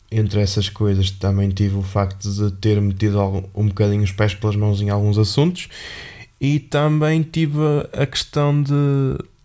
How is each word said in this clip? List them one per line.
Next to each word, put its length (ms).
entre 320
essas 260
coisas 420
também 380
tive 280
o 60
facto 480
de 260
ter 220
metido 400
algum, 360
um 140
bocadinho 340
os 100
pés 220
pelas 200
mãos 280
em 80
alguns 260
assuntos 540
e 220
também 640
tive 360
a, 80
a 40
questão 560
de, 540